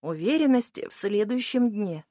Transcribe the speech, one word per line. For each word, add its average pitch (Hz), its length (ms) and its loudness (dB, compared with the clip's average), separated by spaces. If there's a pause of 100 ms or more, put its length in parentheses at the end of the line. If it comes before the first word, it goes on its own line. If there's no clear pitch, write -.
уверенность 247 840 0
в - 60 -12
следующем 226 800 0
дне. 190 400 -4